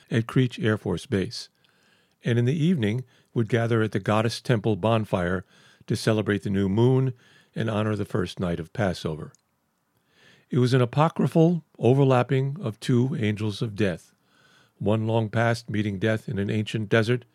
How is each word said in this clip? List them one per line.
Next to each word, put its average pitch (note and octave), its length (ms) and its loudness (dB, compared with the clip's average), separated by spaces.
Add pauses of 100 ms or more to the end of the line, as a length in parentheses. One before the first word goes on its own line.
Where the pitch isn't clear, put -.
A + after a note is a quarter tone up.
(120)
at A2+ 160 0
Creech B2+ 320 0
Air G#2+ 180 0
Force F#2 300 -6
Base, G2+ 420 -4 (720)
and A#2 140 0
in A#2+ 80 2
the C#3 180 0
evening C3 400 0 (300)
would A2+ 160 -2
gather A#2 320 2
at A2 120 -2
the G#2+ 60 -2
Goddess A2 420 0
Temple A2 340 0
bonfire F#2+ 680 0 (440)
to - 80 -2
celebrate G#2+ 480 0
the G#2 80 -4
new G2 180 0
moon B2+ 440 2 (420)
and A2 120 -4
honor G#2+ 280 -2
the G2+ 100 -4
first F#2 340 -4
night E2+ 200 -2
of D#2+ 140 -12
Passover. E2+ 580 -4 (1200)
It D3 80 2
was B2 160 4
an B2+ 80 6
apocryphal D#3+ 800 2 (160)
overlapping C3+ 840 2
of A2 180 -6
two C3 400 0
angels G#2+ 440 -4
of G#2+ 120 -8
death, F#2+ 380 -4 (680)
one A2 240 0
long A2+ 220 0
past A#2 420 -2
meeting G#2 300 -2
death A2 300 -2
in G2+ 100 -4
an G2+ 100 -2
ancient G#2+ 380 -4
desert, A#2 480 2